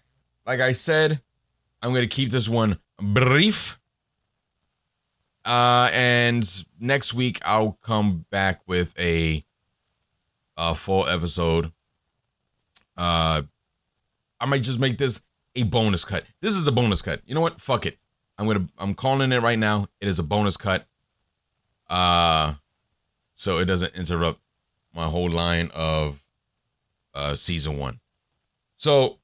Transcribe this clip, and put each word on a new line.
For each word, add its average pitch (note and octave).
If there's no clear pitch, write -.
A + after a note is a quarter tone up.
like B2+
I B2+
said, D#3
I'm B2
gonna B2
keep C3+
this A#2
one A2+
brief. B2+
Uh, B2
and A#2+
next B2+
week B2
I'll G#2+
come G#2
back G2
with F2+
a, E2
a E2
full F#2+
episode. E2
Uh, E2
I A#2+
might C#3
just A#2+
make C3
this C3
a B2+
bonus G#2+
cut. F#2+
This G#3
is D#3+
a D3
bonus A2+
cut. D2+
You C3
know D#3+
what? -
Fuck A#2+
it. D#2
I'm G#2
gonna, G2+
I'm F#2+
calling C3+
it B2
right A#2
now. G#2+
It G2+
is F2+
a E2+
bonus G2+
cut. F#2+
Uh, E2+
so F2+
it F#2
doesn't F2+
interrupt E2+
my E2
whole F2
line E2+
of, D#2
uh, C#2+
season D2+
one. C2
So, C#3+